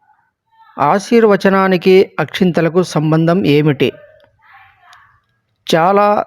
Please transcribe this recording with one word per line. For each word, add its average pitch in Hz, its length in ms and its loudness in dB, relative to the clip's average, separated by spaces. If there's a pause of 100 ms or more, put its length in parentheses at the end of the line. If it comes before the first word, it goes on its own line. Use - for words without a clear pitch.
(800)
ఆశీర్వచనానికి 190 1400 2
అక్షింతలకు 170 640 -2
సంబంధం 165 640 0
ఏమిటి? 147 460 0 (1800)
చాలా 202 520 0